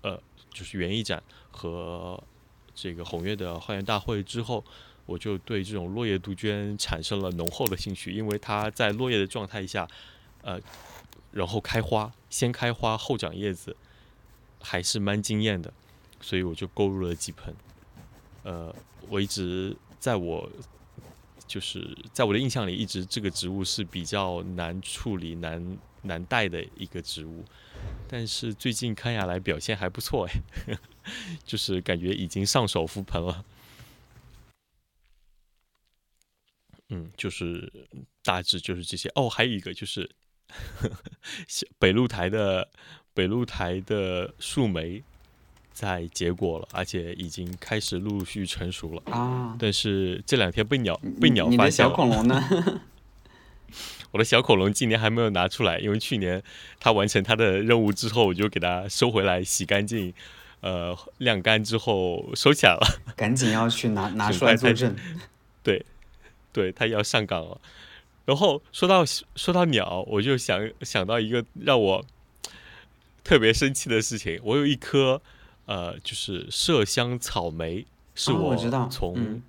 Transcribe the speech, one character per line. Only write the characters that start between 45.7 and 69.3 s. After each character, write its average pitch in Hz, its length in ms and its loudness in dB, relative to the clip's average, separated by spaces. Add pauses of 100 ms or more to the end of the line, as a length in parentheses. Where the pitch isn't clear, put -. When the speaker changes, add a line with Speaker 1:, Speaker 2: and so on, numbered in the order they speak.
Speaker 1:
在 92 360 -4
结 87 240 -2
果 85 260 -2
了， 87 140 -12
而 90 120 -2
且 87 300 -6
已 87 140 -8
经 90 320 -8
开 - 180 -4
始 - 180 -4
陆 101 220 -2
陆 92 60 -4
续 101 200 -6
续 - 20 -4
成 90 260 -6
熟 80 200 -10
了。 82 100 -10 (100)
Speaker 2:
啊。 123 440 -4
Speaker 1:
但 113 160 2
是 95 540 0
这 147 100 2
两 95 140 4
天 104 160 0
被 139 120 2
鸟， 98 220 0
Speaker 2:
你， 95 100 -6 (100)
Speaker 1:
被 - 100 8
鸟 196 200 4
发 - 0 -
现 120 60 6
了。 113 60 8
Speaker 2:
你 - 20 10
的 98 60 8
小 - 200 6
恐 135 200 4
龙 110 160 4
呢？ 170 560 4
<laughs> - 80 -20 (1200)
Speaker 1:
我 104 80 0
的 113 60 6
小 120 180 6
恐 110 160 8
龙 98 140 4
今 117 160 0
年 110 120 4
还 110 80 2
没 113 120 2
有 113 100 4
拿 92 160 2
出 - 160 -2
来， 85 160 4
因 101 140 0
为 107 40 2
去 110 220 -2
年 92 240 0 (380)
它 123 100 6
完 104 160 6
成 104 160 4
它 110 140 2
的 101 260 4
任 117 180 6
务 104 120 4
之 110 160 -2
后， 110 180 6
我 90 80 4
就 101 140 2
给 95 100 -2
它 90 300 0
收 - 200 2
回 110 140 4
来 92 220 2
洗 - 200 -2
干 101 220 4
净， 98 260 -2 (500)
呃， 90 360 -4 (200)
晾 113 220 2
干 110 220 4
之 110 160 0
后 92 560 0
收 - 180 8
起 147 140 6
来 90 60 12
了。 - 420 2
Speaker 2:
赶 113 220 0
紧 123 160 4
要 113 160 4
去 117 220 0
拿， 101 240 0
Speaker 1:
<laughs> 107 40 -4
Speaker 2:
拿 104 140 2
出 92 120 2
来 113 120 10
作 117 160 6
证。 110 160 2
Speaker 1:
很 101 80 -2
快 - 80 -12 (100)
它， 175 60 -12 (420)
对， 98 240 2 (680)
对， 92 200 0
它 113 160 0
要 107 120 2
上 107 240 2
岗 82 240 -4
了。 - 120 -14 (640)
然 139 120 4
后 156 240 4 (120)
说 - 160 2
到， 185 180 8
说 - 480 -4